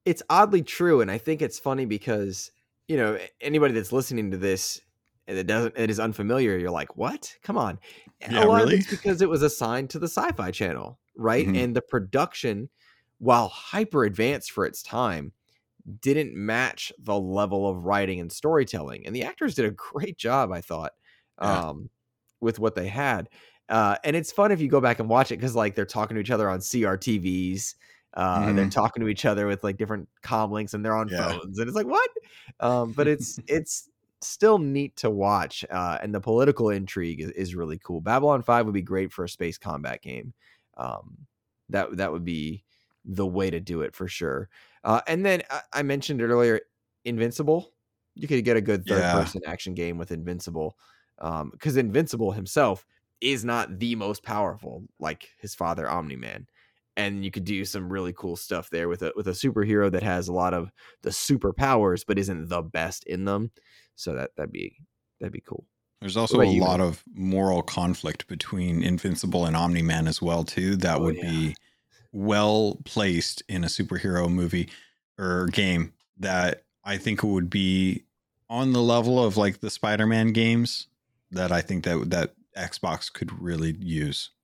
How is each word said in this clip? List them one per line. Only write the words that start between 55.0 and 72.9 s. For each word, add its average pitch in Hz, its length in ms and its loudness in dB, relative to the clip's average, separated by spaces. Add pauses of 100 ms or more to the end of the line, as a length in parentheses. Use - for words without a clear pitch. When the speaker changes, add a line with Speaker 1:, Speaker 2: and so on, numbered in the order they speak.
Speaker 1:
like 80 380 -6
his - 160 -14
father, 85 340 -2
Omni-Man. 65 580 -8 (500)
And 101 280 -2
you 95 60 -4
could 92 140 -6
do 95 200 -2
some 92 280 -8
really 90 200 -4
cool 87 240 -8
stuff - 340 -8
there 85 180 -2
with 87 140 -4
a, 82 140 -2
with 101 100 -4
a 92 60 0
superhero 104 580 2
that 90 140 0
has 90 240 0
a 90 40 -6
lot 90 220 2
of 87 160 -4 (320)
the - 80 -4
superpowers, 107 960 2
but 101 120 0
isn't 90 300 -2
the 87 140 -2
best 80 420 -6
in 92 200 -4
them. 101 260 -2 (440)
So - 200 -6
that, 65 220 -6
that'd - 160 -8
be, 50 260 -10 (420)
that'd 110 120 -8
be - 140 -12
cool. - 180 -12 (360)
Speaker 2:
There's 98 160 -6
Speaker 1:
What 113 60 2
Speaker 2:
also - 180 2
Speaker 1:
about 98 80 8
Speaker 2:
a 95 60 6
Speaker 1:
you, - 80 6
Speaker 2:
lot 92 180 4
Speaker 1:
man? 90 80 4
Speaker 2:
of - 160 -6 (100)
moral 95 480 2
conflict 87 640 -2
between 87 560 -2
Invincible 90 640 0
and 80 80 2
Omni-Man 82 540 2
as 78 120 -2
well, 85 240 0
too. 92 320 0
That 87 220 2
Speaker 1:
Oh, 80 60 0
Speaker 2:
would 80 120 0
Speaker 1:
yeah. 85 140 -4
Speaker 2:
be 80 260 -2 (540)
well 104 760 2
placed 90 640 0